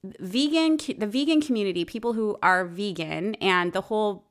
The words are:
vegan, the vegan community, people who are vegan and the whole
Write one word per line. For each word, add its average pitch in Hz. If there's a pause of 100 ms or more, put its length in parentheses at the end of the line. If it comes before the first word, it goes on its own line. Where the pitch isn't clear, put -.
vegan, 294 (200)
the 214
vegan 285
community, 196
people 233
who 214
are 185
vegan 175
and 180
the 190
whole 208